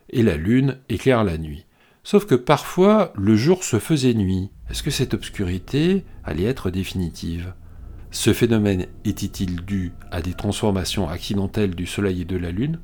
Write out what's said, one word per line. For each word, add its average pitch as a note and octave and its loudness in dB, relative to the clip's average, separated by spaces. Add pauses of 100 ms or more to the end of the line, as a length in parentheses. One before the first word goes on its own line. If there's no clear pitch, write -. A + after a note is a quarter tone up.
(100)
et B2 2
la F#2+ 4
lune B2+ 2 (100)
éclaire A#2+ 2
la E2+ 0
nuit. D#2 -10 (380)
Sauf - 4
que C3 6
parfois, F#3 4
le G2+ 4
jour D3+ 4
se G#2+ 0
faisait C3 2
nuit. F#2+ 0 (200)
Est-ce - -8
que D3+ -2
cette - -2
obscurité C3+ -2 (180)
allait E2 -2
être A2+ -2
définitive ? F2 -4 (580)
Ce - 2
phénomène G#2 2 (180)
était-il F#2 -4
dû F#2 -4 (200)
à F2 -4
des F2 -4
transformations G2 -2
accidentelles G2 -2
du F2 -6
soleil F#2+ -2
et - -4
de F#2 -4
la F2 -4
lune ? D3 -2